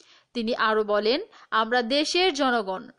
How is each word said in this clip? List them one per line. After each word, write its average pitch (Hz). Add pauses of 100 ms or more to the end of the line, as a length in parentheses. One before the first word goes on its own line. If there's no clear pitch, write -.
(340)
তিনি 233
আরো 220
বলেন, 208 (300)
"আমরা 220
দেশের 302
জনগণ, 226 (100)